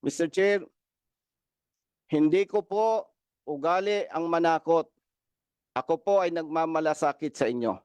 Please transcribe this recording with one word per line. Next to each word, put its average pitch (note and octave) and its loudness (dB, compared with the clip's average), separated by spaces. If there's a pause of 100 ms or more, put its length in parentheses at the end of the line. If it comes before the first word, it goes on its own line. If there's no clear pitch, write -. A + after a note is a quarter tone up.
Mister D#3 -2
Chair, G3 0 (1500)
hindi D#3 4
ko G3+ -2
po A3 -2 (380)
ugali F3+ -2
ang E3 -4
manakot. E3 2 (880)
Ako D#3+ -2
po G3+ 4
ay F3 0
nagmamalasakit D#3 -2
sa C3 0
inyo. A#2 -2